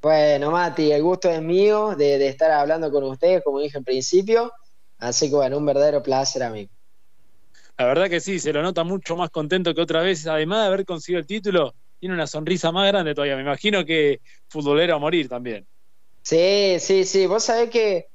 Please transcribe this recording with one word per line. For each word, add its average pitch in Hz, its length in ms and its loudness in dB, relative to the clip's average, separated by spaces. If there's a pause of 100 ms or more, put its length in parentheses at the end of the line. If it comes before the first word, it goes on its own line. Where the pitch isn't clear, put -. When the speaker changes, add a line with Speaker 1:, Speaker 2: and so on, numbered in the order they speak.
Speaker 1:
Bueno, 151 480 4
Mati, 165 420 2
el 147 120 4
gusto 180 260 2
es 165 120 0
mío 202 540 2
de, 143 220 2
de 139 120 2
estar 156 200 0
hablando 151 420 0
con 139 120 0
ustedes, 165 400 0
como 139 160 -2
dije 143 180 -6
en 131 60 -10
principio. 190 680 0 (460)
Así 123 320 -2
que, 135 60 0
bueno, 139 240 0
un 147 80 -2
verdadero 143 340 2
placer, 135 400 -2
amigo. 110 300 -8 (1040)
Speaker 2:
La 127 100 0
verdad 170 220 2
que 175 100 -2
sí, 185 180 -6
se 151 160 -4
lo 147 80 0
nota 165 220 -2
mucho 170 320 -6
más 170 160 -4
contento 170 420 -2
que 170 80 -2
otra 165 200 0
vez. 170 260 -2
Además 160 340 -2
de 214 60 2
haber 196 180 -2
conseguido 175 340 -6
el 156 60 -10
título, 185 480 -2 (280)
tiene 185 140 -6
una 160 100 -2
sonrisa 165 460 -4
más 190 160 0
grande 180 260 0
todavía. 143 220 -2
Me 135 80 -6
imagino 170 420 -2
que 147 360 0 (280)
futbolero 156 460 0
a 147 40 -2
morir 151 300 -2
también. 120 360 -10 (580)
Speaker 1:
Sí, 185 560 2
sí, 190 260 2
sí. 190 220 2
Vos 214 160 0
sabés 233 260 0
que 214 440 0